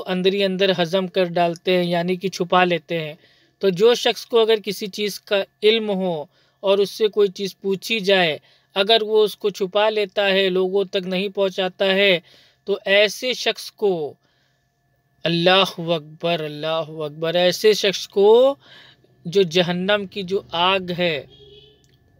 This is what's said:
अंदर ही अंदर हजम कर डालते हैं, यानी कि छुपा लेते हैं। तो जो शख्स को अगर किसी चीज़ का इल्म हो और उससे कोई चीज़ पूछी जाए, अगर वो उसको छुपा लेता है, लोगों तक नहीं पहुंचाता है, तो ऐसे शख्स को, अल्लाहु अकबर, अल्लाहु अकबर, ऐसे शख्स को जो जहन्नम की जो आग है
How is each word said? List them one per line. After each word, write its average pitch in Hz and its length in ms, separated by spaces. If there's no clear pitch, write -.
अंदर 185 240
ही 202 100
अंदर 190 280
हजम 180 380
कर 180 200
डालते 170 420
हैं, 180 140
यानी 175 320
कि 185 120
छुपा 180 340
लेते 175 320
हैं। 156 220
तो 196 100
जो 214 240
शख्स - 300
को 240 120
अगर 220 220
किसी 202 300
चीज़ 208 380
का 196 160
इल्म 214 300
हो 180 360
और 202 180
उससे 208 280
कोई 202 200
चीज़ 190 340
पूछी 196 380
जाए, 180 380
अगर 214 280
वो 214 200
उसको 202 280
छुपा 202 380
लेता 208 360
है, 190 240
लोगों 185 380
तक 190 180
नहीं 190 260
पहुंचाता 190 600
है, 196 280
तो 196 120
ऐसे 208 460
शख्स - 360
को, 202 200
अल्लाहु 170 680
अकबर, 160 520
अल्लाहु 156 560
अकबर, 160 380
ऐसे 180 380
शख्स - 320
को 233 500
जो 185 200
जहन्नम 180 640
की 202 180
जो 196 200
आग 180 380
है 165 340